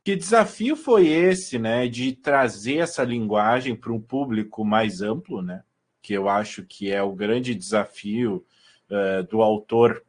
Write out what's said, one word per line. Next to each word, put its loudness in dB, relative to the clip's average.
Que 0
desafio 0
foi 6
esse, 2
né, 0
de -4
trazer 0
essa -2
linguagem 0
pra -10
um -4
público -4
mais 0
amplo, -6
né? -10
Que -6
eu 0
acho -2
que -10
é 0
o -2
grande -2
desafio, -4
eh, -2
do 0
autor 2